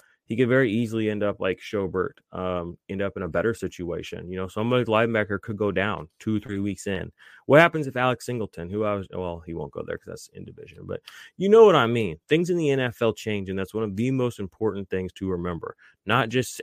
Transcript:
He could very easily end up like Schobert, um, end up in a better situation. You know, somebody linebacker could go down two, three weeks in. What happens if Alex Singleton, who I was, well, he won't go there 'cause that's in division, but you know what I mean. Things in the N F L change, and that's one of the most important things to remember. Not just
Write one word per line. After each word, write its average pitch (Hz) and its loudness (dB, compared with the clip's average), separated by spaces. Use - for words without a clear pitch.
He 117 -6
could 120 4
very 127 4
easily 110 0
end 104 -2
up 101 -2
like 95 -2
Schobert, 92 -4
um, 90 -6
end 98 -4
up 98 -4
in 95 -6
a 87 -6
better 90 0
situation. 85 -8
You 92 -8
know, 92 -6
somebody 120 0
linebacker 107 2
could 113 -8
go 101 0
down 90 -2
two, 107 -2
three 101 -6
weeks 98 -6
in. 87 -6
What 139 8
happens 165 4
if 127 -6
Alex 123 0
Singleton, 101 -6
who 104 -2
I 104 0
was, 95 -6
well, 87 -6
he 82 -10
won't 78 -8
go 85 -8
there 85 -6
'cause - -20
that's - -14
in - -14
division, - -18
but - -8
you 185 0
know 220 10
what 202 10
I 127 6
mean. 113 0
Things 165 4
in 180 2
the 156 2
N 135 2
F 123 -2
L 113 4
change, 101 -6
and 95 -4
that's 95 -4
one 110 -2
of 101 -4
the 117 0
most 127 -2
important 98 -4
things 92 -4
to 95 -6
remember. 87 -6
Not 113 2
just 123 -2